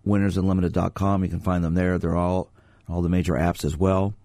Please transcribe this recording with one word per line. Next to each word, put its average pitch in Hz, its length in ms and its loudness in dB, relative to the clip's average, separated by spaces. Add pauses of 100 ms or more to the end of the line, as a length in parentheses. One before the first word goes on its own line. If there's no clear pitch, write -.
winners 101 320 2
unlimited 92 360 2
dot - 220 -2
com. 98 300 0
You 85 60 -4
can 85 100 -6
find 90 240 0
them 82 100 0
there. 90 240 2
They're 85 180 -2
all, 90 360 -2 (360)
all 87 140 -2
the 85 60 0
major 87 260 2
apps 85 300 0
as 73 120 -2
well. 95 380 0 (100)